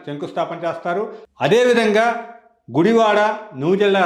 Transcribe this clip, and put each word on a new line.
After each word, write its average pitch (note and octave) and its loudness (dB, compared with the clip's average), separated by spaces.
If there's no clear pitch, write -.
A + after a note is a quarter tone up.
శంకుస్థాపన D#3+ -6
చేస్తారు. F3+ -6
అదేవిధంగా A3+ 2
గుడివాడ, G#3 4
నూజెళ్ళ G3 0